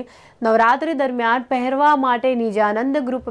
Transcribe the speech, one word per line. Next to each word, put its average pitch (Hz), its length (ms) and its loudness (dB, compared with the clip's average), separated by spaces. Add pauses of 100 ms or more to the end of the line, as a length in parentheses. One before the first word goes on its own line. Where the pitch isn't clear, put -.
(420)
નવરાત્રી 233 580 2
દરમિયાન 247 500 0
પહેરવા 269 400 0 (140)
માટે 247 340 0
નિજાનંદ 220 680 0
ગ્રુપ 254 220 -6